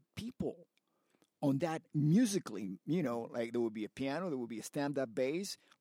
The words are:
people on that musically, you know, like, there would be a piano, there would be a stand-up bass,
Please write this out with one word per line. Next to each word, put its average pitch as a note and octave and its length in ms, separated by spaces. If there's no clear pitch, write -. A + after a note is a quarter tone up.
people F#3 500
on C#3 160
that D#3+ 240
musically, D3+ 920
you E3+ 160
know, A#2+ 280
like, A#2 220
there A#2+ 80
would A2+ 140
be G#2+ 100
a G2 60
piano, D3 400
there C3+ 80
would A#2 100
be A2 120
a - 20
stand-up C#3 520
bass, D3 440